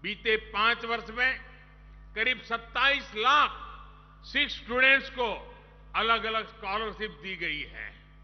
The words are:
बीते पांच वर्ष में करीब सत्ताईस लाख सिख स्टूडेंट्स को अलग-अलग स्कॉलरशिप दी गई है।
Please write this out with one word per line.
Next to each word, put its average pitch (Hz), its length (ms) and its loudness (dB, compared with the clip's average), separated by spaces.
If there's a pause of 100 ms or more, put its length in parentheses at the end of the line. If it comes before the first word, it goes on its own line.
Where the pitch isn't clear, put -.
बीते 214 340 0
पांच 226 480 0
वर्ष 226 260 -2
में 247 300 0 (720)
करीब 226 280 0
सत्ताईस 247 720 0
लाख 254 460 4 (640)
सिख 277 240 0
स्टूडेंट्स 262 640 2
को 226 460 -4 (400)
अलग-अलग 220 520 0
स्कॉलरशिप 208 640 -6
दी 185 260 -10
गई 156 260 -4
है। 110 400 -14 (220)